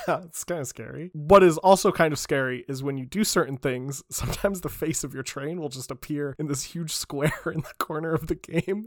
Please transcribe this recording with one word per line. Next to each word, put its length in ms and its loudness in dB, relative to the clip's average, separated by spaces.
it's 380 -4
kinda 180 -4
scary. 500 -12
What 300 8
is 140 8
also 340 6
kind 220 4
of 60 -4
scary 500 -2
is 140 -6
when 140 -2
you 80 -6
do 200 0
certain 320 0
things, 480 -4
<laughs> 40 -20
sometimes 520 -2
the 80 -4
face 340 -4
of 100 -8
your 100 -8
train 360 -8
will 100 -6
just 220 -10
appear 480 -6
in 80 -4
this 160 -2
huge 300 -8
square 500 -2
<laughs> 40 -4
in 140 -4
the 160 -10
corner 360 -4
of 140 -2
the 80 -2
game 520 -4